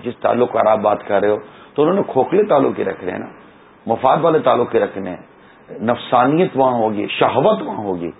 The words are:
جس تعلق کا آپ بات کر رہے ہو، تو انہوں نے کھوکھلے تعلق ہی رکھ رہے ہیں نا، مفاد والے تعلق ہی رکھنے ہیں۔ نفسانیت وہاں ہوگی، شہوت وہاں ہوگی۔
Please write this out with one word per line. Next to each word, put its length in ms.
جس 140
تعلق 360
کا 180
آپ 80
بات 280
کر 140
رہے 80
ہو، 80
تو 80
انہوں 140
نے 120
کھوکھلے 340
تعلق 360
ہی 60
رکھ 200
رہے 80
ہیں 60
نا، 80
مفاد 360
والے 160
تعلق 360
ہی 60
رکھنے 300
ہیں۔ 200
نفسانیت 720
وہاں 200
ہوگی، 360
شہوت 520
وہاں 220
ہوگی۔ 360